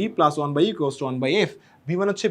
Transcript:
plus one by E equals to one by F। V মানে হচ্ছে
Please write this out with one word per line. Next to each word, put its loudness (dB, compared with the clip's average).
plus 4
one -4
by 4
E 2
equals -2
to -6
one -4
by 2
F। -16
V -6
মানে 0
হচ্ছে -2